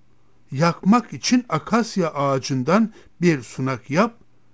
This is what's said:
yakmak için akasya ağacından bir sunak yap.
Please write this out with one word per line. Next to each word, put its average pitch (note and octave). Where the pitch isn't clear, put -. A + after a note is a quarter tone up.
yakmak F3
için B3
akasya F3
ağacından C#3
bir D#3+
sunak C3
yap. G3+